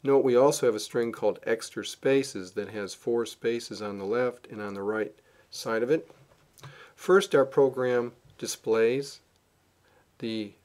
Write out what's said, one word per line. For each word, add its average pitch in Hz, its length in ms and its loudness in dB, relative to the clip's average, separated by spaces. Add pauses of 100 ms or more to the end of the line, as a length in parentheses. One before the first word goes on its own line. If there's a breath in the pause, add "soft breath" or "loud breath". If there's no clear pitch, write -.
Note 139 160 6
we 123 140 4
also 135 300 4
have 113 80 4
a 104 60 -4
string 117 320 -2
called - 320 -2
extra 110 380 -4
spaces 131 680 -2
that 87 160 -6
has 101 240 -8
four 117 320 -2
spaces 117 560 -6
on 101 160 -6
the 98 80 -8
left 120 440 -2
and 107 120 -12
on 101 140 -8
the 98 80 -8
right 107 320 -2 (340 soft breath)
side 113 340 -4
of 123 80 -2
it. 165 200 0 (840 loud breath)
First, 190 400 2
our 135 120 6
program 127 680 0 (240)
displays 117 840 -2 (1000 soft breath)
the 110 340 -6 (120)